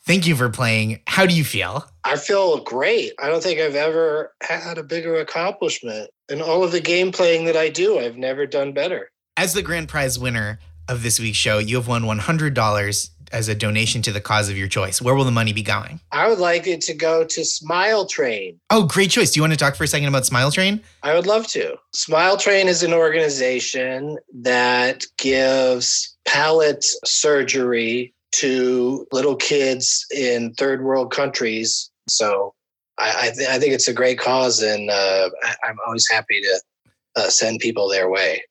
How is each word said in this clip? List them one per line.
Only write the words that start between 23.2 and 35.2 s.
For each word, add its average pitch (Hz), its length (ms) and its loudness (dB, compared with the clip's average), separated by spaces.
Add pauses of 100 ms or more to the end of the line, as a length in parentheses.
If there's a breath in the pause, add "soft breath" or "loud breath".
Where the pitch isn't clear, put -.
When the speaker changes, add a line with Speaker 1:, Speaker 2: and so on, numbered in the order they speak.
Speaker 2:
that 123 640 0 (160)
gives 131 1000 0 (100)
palate 151 560 2 (220)
surgery 123 1080 0 (180)
to 127 800 0
little 135 240 0
kids 131 760 0
in 120 440 -2
third 135 280 0
world 131 280 0
countries. 113 800 -2 (180)
So 101 460 0 (440)
I, 110 300 0
I, 113 80 -2
th-, 135 140 -2
I 131 100 0
think 139 140 4
it's 123 140 2
a 123 60 0
great 127 260 2
cause, 123 420 2
and, 104 280 0
uh, 95 400 2 (140)